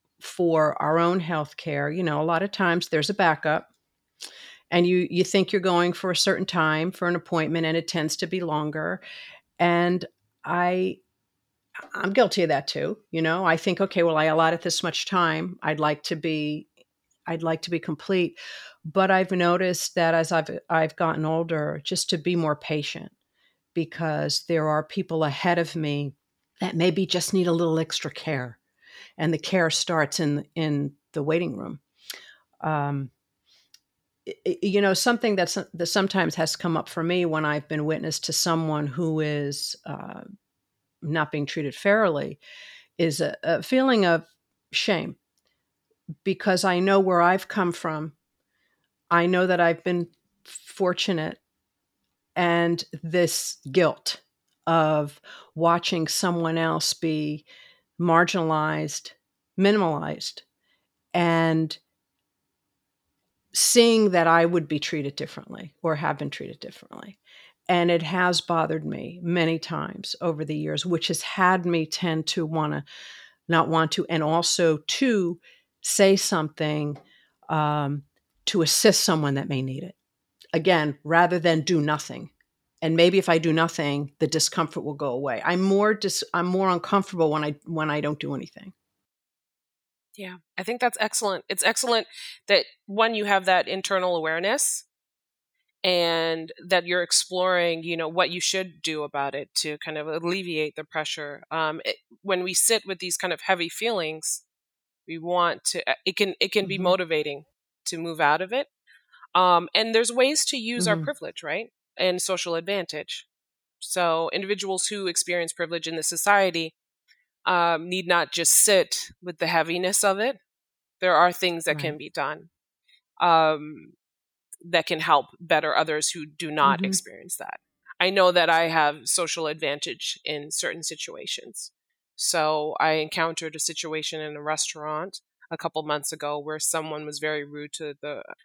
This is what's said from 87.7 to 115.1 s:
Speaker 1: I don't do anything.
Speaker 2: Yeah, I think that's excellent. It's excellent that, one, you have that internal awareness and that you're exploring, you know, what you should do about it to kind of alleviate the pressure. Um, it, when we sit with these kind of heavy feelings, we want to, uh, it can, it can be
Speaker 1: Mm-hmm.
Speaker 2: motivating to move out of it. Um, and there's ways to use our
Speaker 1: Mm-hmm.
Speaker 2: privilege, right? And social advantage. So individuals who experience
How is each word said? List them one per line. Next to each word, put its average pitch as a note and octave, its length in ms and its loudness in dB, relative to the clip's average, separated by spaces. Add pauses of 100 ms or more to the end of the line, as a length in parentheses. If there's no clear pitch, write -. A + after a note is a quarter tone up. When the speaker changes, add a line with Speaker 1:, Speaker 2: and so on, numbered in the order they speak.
Speaker 1:
I D3+ 100 -2
don't D3 180 -2
do C#3+ 140 -6
anything. - 400 -12 (1400)
Speaker 2:
Yeah, F#3 200 -14 (200)
I F#3 60 -6
think A#3+ 180 -4
that's A#3+ 180 0
excellent. G#3 480 -2
It's F#3+ 160 -2
excellent A#3 440 2 (400)
that, G3 180 4 (200)
one, A3 300 2
you G#3 100 -2
have G3 200 4
that F#3 220 4
internal F#3 480 -2
awareness E3+ 720 -2 (960)
and E3 680 0 (160)
that F3 180 2
you're F3 160 0
exploring, F3 800 0
you E3+ 140 -4
know, D#3+ 100 -2
what E3 220 0
you F3 120 -6
should F#3+ 400 -4
do D#3 220 -4
about C#3 300 -4
it C#3+ 220 -8
to D3+ 220 -4
kind D#3 200 -8
of D3+ 100 -8
alleviate E3 680 -4
the D#3 80 -10
pressure. D3 640 -8
Um, D#3 360 -2
it, - 100 -4 (260)
when F#3 220 -2
we F#3 100 -6
sit A3 320 2
with F#3 140 -8
these F3+ 180 -6
kind F3+ 160 -2
of - 80 -8
heavy F3 280 0
feelings, E3+ 720 -4 (640)
we E3 100 -10
want E3+ 480 0
to, - 240 -4
uh, - 60 2 (100)
it F#3+ 120 -2
can, G3 220 0
it G3 120 0
can G3+ 160 0
be G3 80 -4
Speaker 1:
Mm-hmm. F3+ 80 -4
Speaker 2:
motivating D#3+ 600 0 (420)
to F3 120 -6
move E3 220 -8
out D#3 220 4
of F#3+ 120 -6
it. C#4 140 -2 (640)
Um, F3+ 400 6
and A3 220 2
there's A#3 160 4
ways C4 340 2
to C#4 120 -4
use A3+ 300 -2
our G#3 80 4
Speaker 1:
Mm-hmm. D#3+ 100 -4
Speaker 2:
privilege, - 360 -8
right? E3+ 260 -6 (300)
And F3+ 240 0
social F3 340 -4
advantage. E3+ 720 -6 (540)
So E3 540 -2
individuals F#3+ 540 -4
who G3+ 200 -6
experience E3+ 460 -4